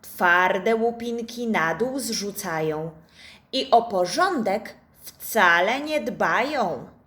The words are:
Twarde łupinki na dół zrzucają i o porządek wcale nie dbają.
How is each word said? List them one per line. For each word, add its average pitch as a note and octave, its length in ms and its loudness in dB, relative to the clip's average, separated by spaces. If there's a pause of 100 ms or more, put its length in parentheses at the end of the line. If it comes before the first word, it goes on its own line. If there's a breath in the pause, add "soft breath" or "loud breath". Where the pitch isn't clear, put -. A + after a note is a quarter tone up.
(140)
Twarde F3+ 600 2
łupinki A#3 720 -4
na E3+ 260 2
dół B3+ 240 -2
zrzucają F3 920 -4 (600 loud breath)
i C4 180 -2
o A#3+ 120 6
porządek G#3+ 920 -2 (280)
wcale F#3+ 800 2
nie D4+ 200 -2
dbają. F#3+ 840 -2 (200)